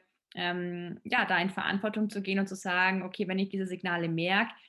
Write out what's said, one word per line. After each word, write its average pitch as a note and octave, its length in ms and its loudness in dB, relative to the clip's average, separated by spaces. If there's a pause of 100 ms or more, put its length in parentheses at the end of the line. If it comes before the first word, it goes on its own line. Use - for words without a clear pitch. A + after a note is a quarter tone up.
(360)
ähm, F3 680 -4
ja, A#3 220 2
da F#3 140 4
in F#3+ 100 2
Verantwortung G#3 600 0
zu G3+ 120 -4
gehen G3 180 0
und G3 80 2
zu F#3+ 80 -8
sagen, F#3 480 2
"Okay, F3+ 240 -4
wenn F#3 120 0
ich G3 100 0
diese F#3+ 180 -2
Signale F3 420 -2
merke, F3+ 440 2 (160)